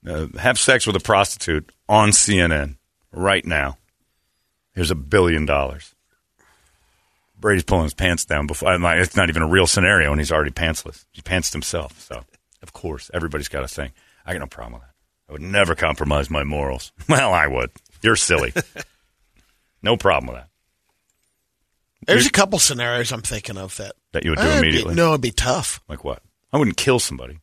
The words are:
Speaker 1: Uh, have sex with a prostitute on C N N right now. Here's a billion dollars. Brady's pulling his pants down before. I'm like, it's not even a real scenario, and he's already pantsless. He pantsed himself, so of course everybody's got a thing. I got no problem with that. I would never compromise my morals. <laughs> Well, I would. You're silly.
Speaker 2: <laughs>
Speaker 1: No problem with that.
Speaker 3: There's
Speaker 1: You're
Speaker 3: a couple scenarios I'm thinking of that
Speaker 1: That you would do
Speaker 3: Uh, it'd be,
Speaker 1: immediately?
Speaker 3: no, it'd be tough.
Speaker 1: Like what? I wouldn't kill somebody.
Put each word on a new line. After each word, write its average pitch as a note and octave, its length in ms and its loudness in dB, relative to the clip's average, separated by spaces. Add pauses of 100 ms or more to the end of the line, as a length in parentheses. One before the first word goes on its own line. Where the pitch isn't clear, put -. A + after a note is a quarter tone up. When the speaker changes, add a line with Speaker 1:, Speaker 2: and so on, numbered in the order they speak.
Speaker 1:
Uh, D#2 200 -6 (120)
have B2 200 2
sex B2+ 280 2
with G2+ 80 0
a F#2 40 2
prostitute G2 720 0 (160)
on G#2+ 240 6
C G2+ 280 4
N F2 120 4
N C#2+ 260 -4 (340)
right F#2+ 340 0
now. C#2+ 320 -4 (960)
Here's F2 180 -2
a F#2 40 0
billion D#2+ 500 2
dollars. C#2+ 480 -4 (1500)
Brady's G2+ 240 2
pulling F2 220 2
his D2 80 -4
pants F2 320 -2
down D2 220 -2
before. D#2+ 220 -2
I'm F2+ 140 2
like, E2+ 160 2
it's F2+ 160 0
not F2+ 140 2
even D#2+ 120 0
a D#2 60 0
real F2+ 200 4
scenario, F2+ 440 4
and D2 100 0
he's D2 100 -4
already D2+ 200 0
pantsless. - 600 -6
He - 100 -20
pantsed F#2 320 -4
himself, D2+ 460 -8
so A#1 240 -14 (380)
of - 120 -20
course - 400 -10
everybody's D#2 340 -4
got C#2+ 160 -6
a B1+ 40 -8
thing. C#2 240 -10 (340)
I F2+ 80 -8
got F2 60 -8
no C#2 80 -10
problem A#1 260 -16
with A#1 100 -20
that. - 60 -20 (400)
I - 40 -16
would D2 80 -14
never F#2+ 340 2
compromise D2 540 0
my D2+ 140 -2
morals. C#2+ 560 -6
<laughs> - 100 -14
Well, C3 240 4
I D#2 140 4
would. B1 240 -2 (300)
You're G#2+ 140 4
silly. C#2+ 420 0
Speaker 2:
<laughs> F3 60 -2 (1200)
Speaker 1:
No A2 140 2
problem C#2 340 2
with A#1+ 120 -12
that. - 60 -20 (1600)
Speaker 3:
There's A3+ 200 4
Speaker 1:
You're C#4 40 2
Speaker 3:
a - 40 -4
couple G3 260 2
scenarios A#2+ 520 0
I'm A2+ 120 -8
thinking G#2 340 -8
of F#2+ 200 -12
that G2 160 -12 (180)
Speaker 1:
That D2 120 -4
you E2+ 60 0
would D#2 80 0
do - 60 0
Speaker 3:
Uh, - 60 2
it'd F#2 120 4
be, D#2+ 60 4
Speaker 1:
immediately? D#2+ 260 0
Speaker 3:
no, E3 160 4
it'd D3+ 120 2
be B2 100 -2
tough. - 580 -4
Speaker 1:
Like D2 140 -12
what? - 180 -8 (320)
I C#3+ 60 0
wouldn't A#2+ 180 0
kill B2+ 220 2
somebody. C2 440 -8